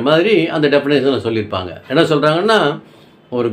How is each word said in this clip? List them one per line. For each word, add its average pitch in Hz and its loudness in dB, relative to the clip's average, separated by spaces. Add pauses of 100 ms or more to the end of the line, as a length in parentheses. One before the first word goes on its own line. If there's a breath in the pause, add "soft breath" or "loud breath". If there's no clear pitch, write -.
மாதிரி 175 2 (220)
அந்த 151 0
டெஃபினிஷன்ல 139 2
சொல்லியிருப்பாங்க. 101 -4 (200)
என்ன 151 4
சொல்றாங்கன்னா, 160 0 (800 soft breath)
ஒரு 120 -2